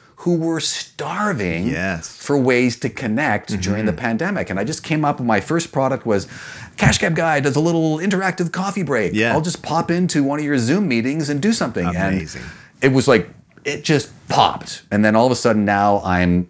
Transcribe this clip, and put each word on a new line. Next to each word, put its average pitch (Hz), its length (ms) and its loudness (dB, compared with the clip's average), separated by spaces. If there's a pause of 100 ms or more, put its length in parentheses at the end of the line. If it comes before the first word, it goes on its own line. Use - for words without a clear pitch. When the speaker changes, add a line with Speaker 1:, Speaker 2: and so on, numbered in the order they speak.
(160)
Speaker 1:
who 175 200 0
were 160 240 -2
starving 143 1080 -4
Speaker 2:
Yes. 87 480 -4
Speaker 1:
for - 220 -2
ways 123 440 2
to 127 100 -4
connect 110 720 -2
during 101 240 -2
the 90 60 0
Speaker 2:
Mm-hmm. 80 100 -6
Speaker 1:
pandemic. 123 480 -4
And 95 100 -4
I 104 40 -2
just 156 180 -6
came 156 200 -2
up 143 160 0
with 123 80 -4
my 110 140 4
first 165 320 -2
product 131 320 -2
was 101 240 0 (480)
Cash 208 220 4
Cab 185 180 0
Guy 160 240 2
does 135 160 0
a 147 40 2
little 160 380 2
interactive 185 540 -2
coffee 190 300 -4
break. 113 320 0
Speaker 2:
Yeah. 110 180 2
Speaker 1:
I'll 156 80 2
just 165 220 -6
pop 160 280 -2
into 170 320 2
one 139 160 0
of 151 60 -4
your 143 140 0
Zoom 156 300 2
meetings 139 420 0
and 143 100 -2
do 220 140 2
something. 92 320 -2
And 87 100 -2 (200)
Speaker 2:
Amazing. 76 260 -8 (400)
Speaker 1:
it 135 100 6
was 131 160 2
like, 113 220 4 (340)
it 143 180 -6
just - 280 0 (180)
popped. - 600 0
And 104 120 2
then 107 140 6
all 113 80 6
of 127 80 4
a 120 40 0
sudden 107 280 2
now 101 400 2
I'm 90 460 2